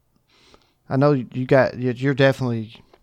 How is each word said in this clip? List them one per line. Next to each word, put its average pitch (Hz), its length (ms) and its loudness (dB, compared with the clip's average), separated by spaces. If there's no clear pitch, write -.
I - 80 -4
know 143 160 2
you 127 320 -4
got, 127 340 2
you, 123 140 -4
you're 131 220 -4
definitely 123 680 -2